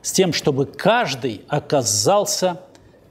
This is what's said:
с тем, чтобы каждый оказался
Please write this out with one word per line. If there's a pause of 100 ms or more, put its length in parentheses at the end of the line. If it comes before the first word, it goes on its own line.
с
тем,
чтобы
каждый
оказался (500)